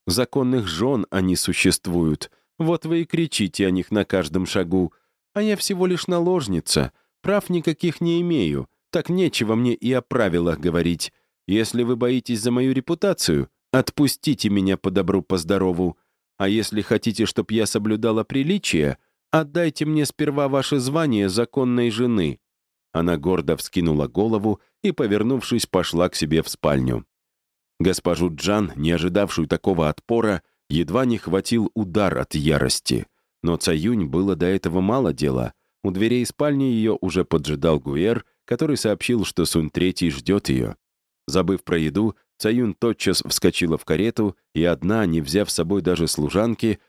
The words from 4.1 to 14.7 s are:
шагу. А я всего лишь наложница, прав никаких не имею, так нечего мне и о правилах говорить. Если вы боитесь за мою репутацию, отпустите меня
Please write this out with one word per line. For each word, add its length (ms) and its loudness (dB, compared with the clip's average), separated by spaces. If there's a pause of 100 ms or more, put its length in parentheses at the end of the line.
шагу. 480 0 (400)
А 80 -2
я 140 0
всего 300 -2
лишь 220 -2
наложница, 840 0 (300)
прав 280 0
никаких 520 -2
не 200 2
имею, 460 0 (240)
так 180 -2
нечего 460 0
мне 180 2
и 200 -2
о 80 0
правилах 580 0
говорить. 540 0 (340)
Если 360 0
вы 120 0
боитесь 460 -2
за 100 0
мою 220 2
репутацию, 760 -2 (220)
отпустите 760 0
меня 280 2